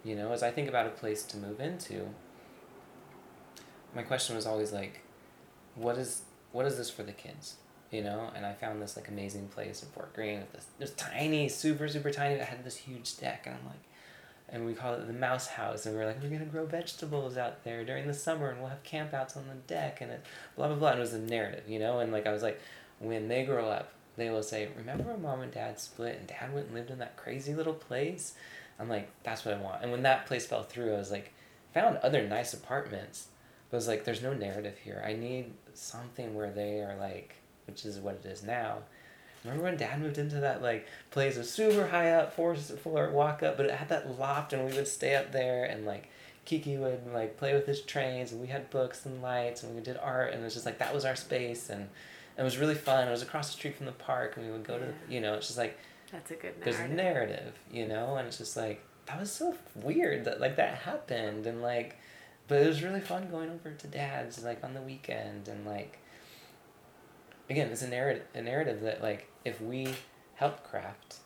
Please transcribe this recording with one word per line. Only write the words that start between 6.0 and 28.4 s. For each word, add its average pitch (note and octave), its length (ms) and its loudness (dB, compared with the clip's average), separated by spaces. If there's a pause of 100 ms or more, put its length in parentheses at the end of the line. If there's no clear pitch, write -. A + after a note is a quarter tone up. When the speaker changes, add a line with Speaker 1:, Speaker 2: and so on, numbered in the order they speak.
Speaker 1:
what B2+ 140 2
is B2+ 120 2
this A#2+ 120 -4
for - 140 -8
the G#2 80 -8
kids? - 440 -12 (360)
You A2 120 -2
know, G#2+ 320 -2
and G2+ 100 -6
I G2+ 80 -4
found G#2+ 280 -4
this, G#2 160 -8
like, - 100 -10
amazing G2+ 420 -6
place G2+ 340 -6
in D3 60 -14
Fort - 240 -10
Greene G#2 260 -2
with F#2+ 140 -12
this, - 120 -16 (140)
it C#3+ 40 -4
was - 80 -6
tiny, D3+ 580 2
super, D3+ 380 2
super C#3+ 240 0
tiny, C#3+ 240 4
but C3+ 80 0
it A#2+ 60 -4
had B2 140 -8
this B2+ 140 -8
huge B2 400 -8
deck, - 280 -4
and - 100 -6
I'm B2+ 100 -10
like, - 140 -12 (680)
and A#2 180 -4
we A#2 80 0
called A#2+ 260 -2
it A2 80 -6
the A#2 60 -4
Mouse B2+ 340 2
House, G#2+ 380 -2
and A2 100 0
we A2 60 2
were A2 60 2
like, A2 140 -2
"We're C#3+ 80 -4
gonna D#3 160 -2
grow D#3 220 -2
vegetables D3 680 -2
out A#2+ 280 -2
there A#2 200 -4
during C3+ 220 -2
the D3 80 0
summer, D3 380 0
and B2 80 -6
we'll C3 100 -6
have C#3+ 140 -10
campouts D3 520 -4
on C3+ 120 -10
the C3+ 80 -10 (120)
deck," D3+ 340 -2
and A#2+ 100 -6
it, A#2 100 -8 (340)
blah, C#3 120 2
blah, D3+ 80 4
blah, D3 140 8
and B2 100 6
it - 20 4
was A2+ 120 0
a A2 60 -2
narrative, A2 480 0
you A2 120 -2
know, A#2+ 200 2
and, A2+ 120 2
like, G#2+ 160 2
I G#2+ 40 4
was G#2 120 0
like, - 180 0 (380)
when A2 280 -2
they B2 160 2
grow B2 260 2
up, - 220 -2 (260)
they A#2 120 0
will A2 140 2
say, G#2+ 340 -2
"Remember A#2 280 -2
when A3+ 160 -4
Mom C3+ 200 -2
and B2 100 -8
Dad A2+ 280 -6
split, - 380 -6
and G2 100 -12
Dad C3 260 -8
went C#3+ 140 -2
and A2+ 80 -8
lived A#2+ 160 -6
in B2+ 80 -8
that - 180 -8
crazy C3+ 380 -4
little D#3+ 180 0
place?" D#3 600 -2 (440)